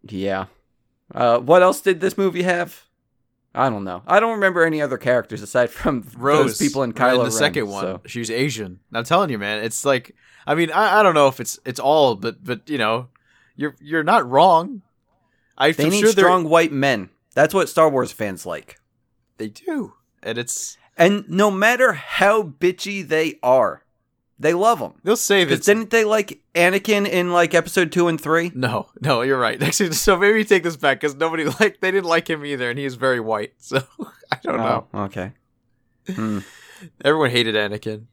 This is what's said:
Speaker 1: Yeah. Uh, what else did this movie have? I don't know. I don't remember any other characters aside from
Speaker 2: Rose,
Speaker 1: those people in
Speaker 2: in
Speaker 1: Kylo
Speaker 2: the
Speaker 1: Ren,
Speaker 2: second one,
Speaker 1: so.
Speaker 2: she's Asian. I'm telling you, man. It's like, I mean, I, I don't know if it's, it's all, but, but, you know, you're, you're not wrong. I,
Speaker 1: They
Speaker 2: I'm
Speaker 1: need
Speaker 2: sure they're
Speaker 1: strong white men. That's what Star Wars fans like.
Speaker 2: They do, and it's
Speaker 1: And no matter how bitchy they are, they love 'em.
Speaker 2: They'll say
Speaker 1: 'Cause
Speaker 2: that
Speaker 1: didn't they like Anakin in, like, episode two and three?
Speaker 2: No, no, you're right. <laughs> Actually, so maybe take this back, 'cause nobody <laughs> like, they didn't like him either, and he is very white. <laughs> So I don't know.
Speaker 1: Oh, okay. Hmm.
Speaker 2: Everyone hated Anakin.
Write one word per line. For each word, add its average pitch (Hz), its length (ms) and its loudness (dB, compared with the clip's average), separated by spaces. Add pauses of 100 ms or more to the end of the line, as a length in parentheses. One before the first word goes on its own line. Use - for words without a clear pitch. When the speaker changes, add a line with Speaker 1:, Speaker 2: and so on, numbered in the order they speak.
Speaker 1:
Yeah. 95 440 -6 (680)
Uh, 120 240 2
what 151 240 6
else 190 180 2
did 185 200 0
this 185 180 -4
movie 180 240 -2
have? 175 420 -4 (720)
I 127 160 0
don't 104 140 -6
know. 90 220 -10
I 190 140 4
don't 226 120 -2
remember 190 300 0
any 156 200 0
other 131 160 -4
characters 117 440 -2
aside 120 280 -2
from 139 360 -6 (100)
Speaker 2:
Rose, 131 420 2
Speaker 1:
those 147 100 0
people 135 140 -2
in 120 80 -2
Speaker 2:
in 110 60 -10
Speaker 1:
Kylo 127 200 4
Speaker 2:
the 123 80 2
Speaker 1:
Ren, 117 80 -2
Speaker 2:
second 120 360 -2
one, 98 140 -6
Speaker 1:
so. 92 240 -6
Speaker 2:
she's 117 240 -8
Asian. 113 480 -4 (140)
I'm 117 120 -4
telling 175 260 0
you, 113 80 -4
man. 104 260 -4
It's - 200 -8
like, 135 300 -2 (320)
I 143 80 0
mean, 165 160 0
I, 196 300 2
I - 20 6
don't 185 120 4
know 147 140 6
if 131 120 -4
it's, - 240 -10
it's 131 160 -8
all, 139 340 4
but, 110 300 -8
but, 123 240 -8
you 147 100 -6
know, 117 300 -2 (480)
you're, 143 240 -8
you're 151 240 -4
not 180 240 2
wrong. 170 540 2 (760)
I, 147 160 2
Speaker 1:
They 151 120 -2
Speaker 2:
I'm 156 60 2
Speaker 1:
need 202 100 2
Speaker 2:
sure 214 120 4
they're 190 140 4
Speaker 1:
strong 180 220 4
white 165 240 4
men. 131 380 -2 (240)
That's 151 200 2
what 185 140 0
Star 160 220 4
Wars 127 220 -2
fans 98 340 -8
like. 82 320 -12 (600)
Speaker 2:
They 110 100 -8
do, 254 460 -8 (280)
and 113 160 -8
it's - 380 -10 (200)
Speaker 1:
And 196 320 2
no 196 220 2
matter 226 440 2
how 202 480 0
bitchy 180 640 -4
they 156 360 -2
are, 123 400 2 (580)
they 160 140 2
love 202 260 2
'em. 101 120 -8 (100)
Speaker 2:
They'll 214 140 0
say 202 280 2
Speaker 1:
'Cause 156 140 0
Speaker 2:
that - 60 -10 (100)
Speaker 1:
didn't 220 160 -6
they 226 140 2
like 214 360 -2 (140)
Anakin 196 540 2
in, 180 240 -2
like, 175 220 2
episode 170 360 0
two 175 160 0
and 160 140 -2
three? 170 340 -2
Speaker 2:
No, 123 340 -4 (120)
no, 120 220 0
you're 135 160 0
right. 120 240 -2
<laughs> - 20 -2
Actually, 165 300 -2
so 190 220 2
maybe 208 280 2
take 190 180 2
this 165 140 -4
back, 135 240 0
'cause 143 160 -4
nobody 160 280 -2
<laughs> 135 160 -4
like, 208 200 0
they 185 100 0
didn't 190 160 -2
like 165 240 0
him 151 140 -6
either, 127 260 -4
and 127 80 -6
he 139 60 -8
is 131 100 -6
very 127 240 0
white. 110 360 -6
<laughs> - 40 -20
So 131 240 -2 (480)
I - 140 -4
don't - 140 -4
know. 233 360 -2
Speaker 1:
Oh, 101 100 -6
okay. 98 280 -10 (760)
Hmm. 110 300 -6 (640)
Speaker 2:
Everyone 147 260 2
hated 113 260 0
Anakin. 107 560 -4